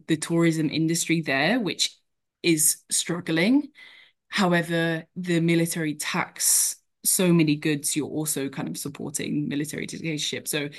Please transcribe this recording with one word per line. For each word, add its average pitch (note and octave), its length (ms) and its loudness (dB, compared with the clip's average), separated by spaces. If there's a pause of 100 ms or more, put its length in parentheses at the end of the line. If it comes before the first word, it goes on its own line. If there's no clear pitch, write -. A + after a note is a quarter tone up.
the D#3+ 100 0
tourism E3 540 2
industry E3 520 0
there, D3+ 360 2
which - 380 -2 (460)
is E3 360 2 (120)
struggling. F3+ 800 2 (600)
However, E3 760 0 (120)
the F3 240 0
military E3 560 0
tax - 800 -2 (280)
so F3+ 280 4
many D#3 240 6
goods, D3+ 400 -2
you're C3+ 120 -2
also D3 400 -4
kind C#3 200 -8
of - 80 -8
supporting - 720 -6
military D3 380 -4
dictatorship. D3 600 -6
So D3 220 -4 (100)